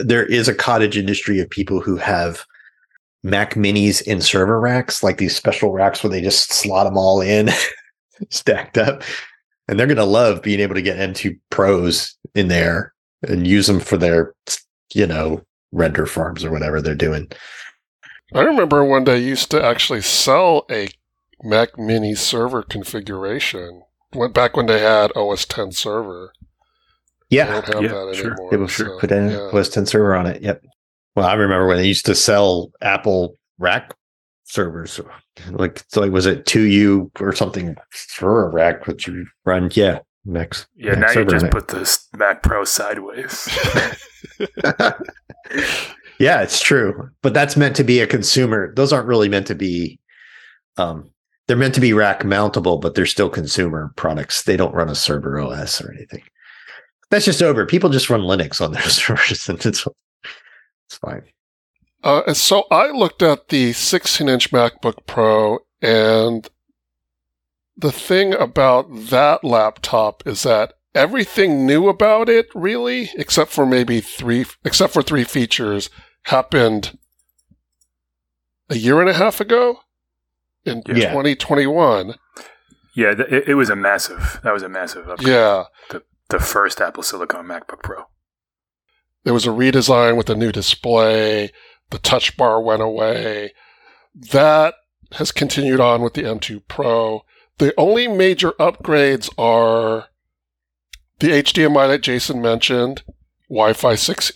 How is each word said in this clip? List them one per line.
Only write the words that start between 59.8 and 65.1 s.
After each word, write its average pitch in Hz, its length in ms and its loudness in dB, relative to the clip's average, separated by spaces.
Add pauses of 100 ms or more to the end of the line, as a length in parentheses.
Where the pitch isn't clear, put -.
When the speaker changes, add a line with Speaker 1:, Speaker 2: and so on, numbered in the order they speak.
Speaker 1:
it's - 140 -20
fine. - 220 -12 (800)
Speaker 2:
Uh, 190 240 2
and 156 100 -2
so 190 340 2
I 202 200 4
looked 220 320 -2
at 151 260 2
the 127 240 2
sixteen-inch 135 800 0
MacBook 120 560 0
Pro, 110 540 2 (200)